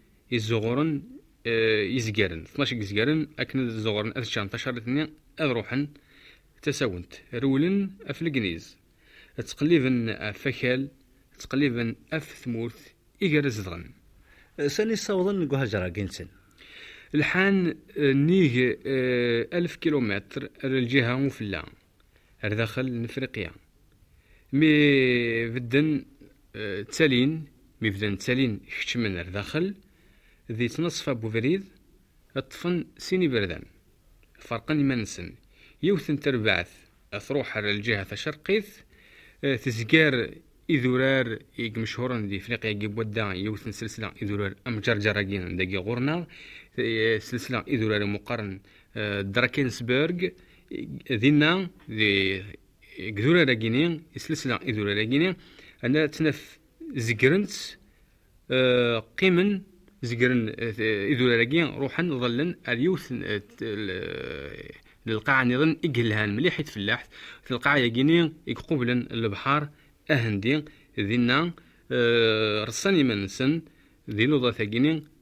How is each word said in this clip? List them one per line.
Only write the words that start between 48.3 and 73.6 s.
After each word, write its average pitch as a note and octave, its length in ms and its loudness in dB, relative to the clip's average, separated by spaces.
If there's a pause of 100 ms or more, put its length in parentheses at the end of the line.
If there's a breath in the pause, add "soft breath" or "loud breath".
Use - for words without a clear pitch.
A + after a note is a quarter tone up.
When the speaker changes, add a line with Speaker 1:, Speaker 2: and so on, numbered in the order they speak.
Speaker 1:
آه، G#2 240 -2
دراكنسبرغ، B2 1080 0 (840 soft breath)
ذينا، D3+ 580 4 (200)
ذي G2 540 2 (540)
إذورار A#2+ 500 2
راجينين، B2+ 540 0 (140)
سلسلة C3 380 -4
إذورار G#2 420 -2
راجينين، C#3 380 2 (500 loud breath)
أنا D3 220 2
تنف - 520 -2 (380)
زقرنت، B2+ 540 2 (1000 soft breath)
آه، B2 480 4
قيمن F#3 600 2 (420)
زقرن، A#2+ 460 2 (100)
آه، A2 540 -2
إذورار B2 260 4
راجين C#3 280 2
روحا C#3 360 -4
ظلن C3+ 520 -2 (140)
اليوث، C3+ 440 0
آه، G#2 260 -4
ت-، - 240 -14
ال-، F2 1080 -8 (360 soft breath)
للقاعة B2+ 380 2
نظن C#3+ 400 2
إجلهان G#2+ 520 0
مليح D#3+ 240 0
يتفلاح، A2 460 -4 (380 loud breath)
في - 60 -8
القاعة C#3 260 2
يجيني C#3+ 560 4 (140)
يقبلن B2 640 -2
البحار B2+ 580 0 (420 soft breath)
أهندي A#2 540 2 (360 loud breath)
ذينا، B2 520 2 (400 soft breath)
آه، A2+ 720 2
رصاني E3 400 2
منسن C3 580 0 (480 soft breath)